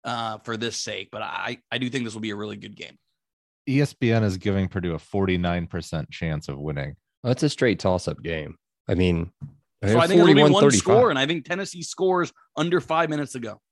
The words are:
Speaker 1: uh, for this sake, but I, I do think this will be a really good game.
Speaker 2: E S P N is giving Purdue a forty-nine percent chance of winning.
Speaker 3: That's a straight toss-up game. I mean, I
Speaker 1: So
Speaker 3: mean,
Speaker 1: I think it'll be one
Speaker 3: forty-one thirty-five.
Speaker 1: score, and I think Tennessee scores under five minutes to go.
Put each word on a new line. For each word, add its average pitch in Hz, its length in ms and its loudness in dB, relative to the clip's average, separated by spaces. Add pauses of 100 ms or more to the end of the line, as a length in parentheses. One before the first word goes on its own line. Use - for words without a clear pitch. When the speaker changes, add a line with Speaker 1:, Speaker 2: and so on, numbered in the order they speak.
Speaker 1:
uh, 117 360 -6
for 117 160 -8
this 110 220 -6
sake, 98 340 -10
but 107 100 -10
I, 95 360 -8 (140)
I 120 60 -4
do 127 120 -2
think 127 160 -6
this 107 80 -8
will 110 80 -10
be 110 100 -6
a 101 40 -6
really 104 220 -10
good 104 180 -18
game. 78 220 -20 (720)
Speaker 2:
E 135 140 2
S 143 120 -2
P 117 200 0
N 113 100 4
is 95 140 0
giving 98 320 -2
Purdue 87 240 -4
a 76 60 -6
forty-nine 87 680 0
percent 80 420 -6
chance 78 380 -6
of 69 100 -8
winning. 71 380 -6 (280)
Speaker 3:
That's 127 200 0
a 147 60 2
straight 117 300 2
toss-up 90 440 -2
game. 80 320 -8 (320)
I - 80 0
mean, 87 360 0 (520)
I 98 40 0
Speaker 1:
So 107 60 2
Speaker 3:
mean, 165 100 6
Speaker 1:
I 170 40 2
think 175 140 6
it'll 165 120 8
be 143 80 8
one 147 100 8
Speaker 3:
forty-one - 200 6
thirty-five. 107 100 4
Speaker 1:
score, 240 280 4
and 139 100 0
I 135 80 2
think 160 180 -4
Tennessee 175 380 -8
scores 185 480 -2 (240)
under 170 260 0
five 160 280 0
minutes 147 240 -4
to 127 60 -10
go. 107 200 -10 (120)